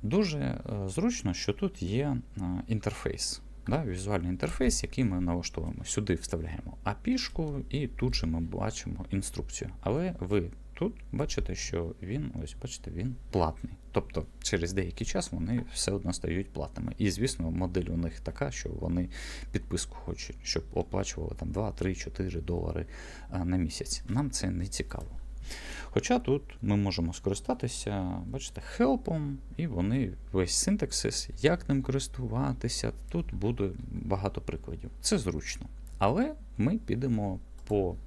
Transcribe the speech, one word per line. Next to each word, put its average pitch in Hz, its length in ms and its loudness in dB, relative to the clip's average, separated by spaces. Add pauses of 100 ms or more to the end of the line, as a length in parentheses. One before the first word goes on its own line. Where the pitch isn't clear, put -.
Дуже, 156 360 4
е, 113 500 0
зручно, 160 460 2
що - 180 0
тут - 300 0
є, 127 340 4 (200)
е, 90 320 0
інтерфейс, - 720 0 (260)
да, 147 180 2
візуальний 92 460 2
інтерфейс, - 520 2
який - 220 2
ми 92 160 4
налаштовуємо. 85 640 0
Сюди 101 300 2
вставляємо 80 720 -2
апішку 156 760 0 (100)
і 143 160 0
тут 123 280 2
же - 120 2
ми 82 140 2
бачимо 87 720 -2
інструкцію. - 600 -2 (100)
Але 165 400 2
ви 92 300 2 (280)
тут 214 160 0 (180)
бачите, 131 420 0
що 85 480 -2
він, 95 300 -2 (120)
ось - 180 -8
бачите, - 280 -8
він 101 260 -2 (140)
платний. 82 420 2 (200)
Тобто - 340 0 (160)
через 87 300 2
деякий 95 340 0
час - 260 0
вони 117 400 0
все - 200 0
одно 90 200 0
стають 87 400 0
платними. - 460 -4
І, 104 120 4
звісно, 90 400 0
модель 87 400 2
у 85 60 0
них 85 240 0
така, 139 300 -2
що - 180 -4
вони 85 400 0 (440)
підписку - 420 -2
хочуть, - 480 -8
щоб - 220 0 (100)
оплачували 82 640 -2
там 80 120 -2
два, 98 220 0
три, 92 220 0
чотири 87 460 -4
долари, 82 460 0 (460)
е, 90 120 0
на 92 120 4
місяць. - 520 0
Нам 131 220 2
це - 200 0
не 90 160 0
цікаво. - 400 -4 (760)
Хоча - 340 4
тут 143 240 4 (200)
ми 101 140 6
можемо 90 360 4
скористатися, 101 1120 0
бачите, 117 340 -6
хелпом, 170 800 2 (180)
і 165 100 0
вони 104 460 2 (200)
весь 92 220 4
синтаксис, - 760 2 (120)
як 165 260 4
ним 139 140 4
користуватися, 127 1080 0 (160)
тут 170 260 -2
буде 101 360 2 (200)
багато 98 500 0
прикладів. - 500 -6 (100)
Це - 180 4
зручно. 87 480 -2 (320)
Але 196 360 4 (240)
ми 165 200 4
підемо 107 640 0 (260)
по 95 300 4 (100)